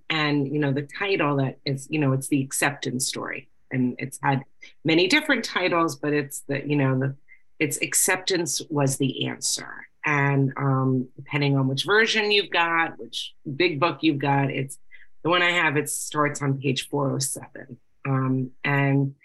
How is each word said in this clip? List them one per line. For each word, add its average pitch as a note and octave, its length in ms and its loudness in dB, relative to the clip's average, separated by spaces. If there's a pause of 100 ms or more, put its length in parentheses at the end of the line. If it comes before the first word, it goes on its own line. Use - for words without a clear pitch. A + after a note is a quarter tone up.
(100)
And, D3 420 0
you D3 60 0
know, C#3 140 2
the C#3+ 160 -4 (100)
title D#3+ 380 2
that C3 280 0
is, C3+ 240 -4
you D#3 120 0
know, C3+ 120 4
it's C3+ 140 0
the C#3 160 2
acceptance C3+ 640 -2
story. - 420 -8 (220)
And B2 300 0
it's C3+ 200 -8
had C#3+ 220 0 (420)
many E3 220 4
different A#3 380 2
titles, F3 500 0
but D3 180 -2
it's C#3+ 360 -2
the, C#3 200 -4
you D3 60 0
know, C3+ 240 2
the, C3+ 160 0 (460)
it's D3 200 -2
Acceptance F3 880 0
Was C#3+ 280 2
the B2+ 320 -2
Answer. - 580 -6 (180)
And, C#3 520 2
um, C3 580 0
depending C#3+ 420 0
on C3 120 2
which C3+ 160 -2
version G#3 480 2
you've G3+ 180 2
got, E3 480 0
which - 340 -10 (220)
big E3 240 2
book D#3+ 220 2
you've D#3 180 2
got, C#3 320 2
it's C3+ 300 -6 (420)
the D#3 80 0
one F3+ 100 4
I F3 120 2
have, D#3+ 240 2
it D3 120 0
starts D3 540 -2
on C#3 160 0
page C3 300 -2
four C#3+ 240 -2
oh C3 80 -2
seven. - 580 -10 (300)
Um, C3 420 0 (140)
and C#3 500 2 (100)